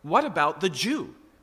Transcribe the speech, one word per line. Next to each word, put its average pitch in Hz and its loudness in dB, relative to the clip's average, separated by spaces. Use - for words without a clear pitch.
What 202 2
about 156 0
the 185 0
Jew, 214 -4